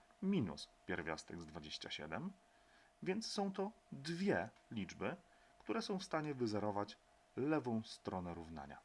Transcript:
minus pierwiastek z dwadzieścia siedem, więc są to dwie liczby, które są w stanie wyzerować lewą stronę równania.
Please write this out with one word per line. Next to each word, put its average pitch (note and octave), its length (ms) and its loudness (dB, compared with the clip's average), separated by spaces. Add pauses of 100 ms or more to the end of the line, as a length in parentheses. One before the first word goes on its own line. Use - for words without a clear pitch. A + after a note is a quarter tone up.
(220)
minus E3+ 460 2 (180)
pierwiastek E2 540 -2
z E2 60 -8
dwadzieścia D#2 440 -8
siedem, F#2 420 -4 (680)
więc F#3 240 0
są G3 260 0
to G3 200 0 (200)
dwie C#3+ 560 2 (220)
liczby, G#2+ 460 -2 (420)
które A3 240 0
są G3 160 0
w F#3+ 60 -6
stanie D3+ 300 0
wyzerować G#2 640 2 (380)
lewą B2 480 2
stronę F2+ 500 -2
równania. D#2+ 500 -8